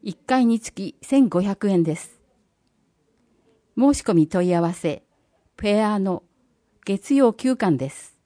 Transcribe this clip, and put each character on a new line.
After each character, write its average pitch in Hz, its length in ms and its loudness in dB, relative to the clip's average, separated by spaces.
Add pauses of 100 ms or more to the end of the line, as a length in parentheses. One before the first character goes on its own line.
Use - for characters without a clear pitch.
一 196 240 -12
回 254 220 2
に 226 120 0
つ - 140 -16
き - 280 -12
千 269 280 2
五 180 120 0
百 202 280 -2
円 180 140 2
で 160 120 -2
す。 - 240 -20 (1600)
申 277 160 4
し - 80 -4
込 202 140 0
み 156 120 4
問 180 200 -2
い 175 80 0
合 170 60 0
わ 170 120 -2
せ、 - 300 -6 (540)
ペ 208 260 0
ア 208 160 -2
の 190 240 -4 (640)
月 196 280 -4
曜 262 200 4
休 262 220 -2
館 175 220 0
で 135 140 -8
す。 - 340 -20